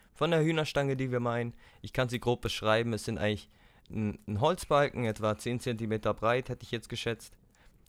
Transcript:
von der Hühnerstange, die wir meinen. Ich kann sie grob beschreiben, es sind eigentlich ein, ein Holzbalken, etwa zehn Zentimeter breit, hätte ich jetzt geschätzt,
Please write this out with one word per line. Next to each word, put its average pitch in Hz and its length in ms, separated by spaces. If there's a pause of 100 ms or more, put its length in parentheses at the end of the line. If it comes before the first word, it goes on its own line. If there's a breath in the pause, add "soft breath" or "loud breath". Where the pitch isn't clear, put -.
(120 soft breath)
von 156 200
der 160 120
Hühnerstange, 143 520
die 131 160
wir 123 80
meinen. 120 340 (260 soft breath)
Ich - 140
kann 127 160
sie 120 100
grob 120 220
beschreiben, 113 500
es 107 120
sind 110 140
eigentlich 104 300 (400 soft breath)
ein, 107 300 (100)
ein 104 120
Holzbalken, 147 640
etwa 107 340
zehn 120 220
Zentimeter 110 540
breit, 120 340
hätte - 160
ich - 80
jetzt 117 160
geschätzt, - 480 (520 soft breath)